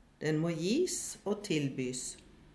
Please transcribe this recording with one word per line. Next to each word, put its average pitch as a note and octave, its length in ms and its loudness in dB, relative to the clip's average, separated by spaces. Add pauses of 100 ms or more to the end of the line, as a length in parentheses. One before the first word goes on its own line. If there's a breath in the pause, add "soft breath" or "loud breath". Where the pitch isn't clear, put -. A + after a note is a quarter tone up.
(180)
Den D#3 220 2
må E3+ 100 2
gis G#3 720 0
og G#3 240 -2
tilbys. C3 680 -2 (380)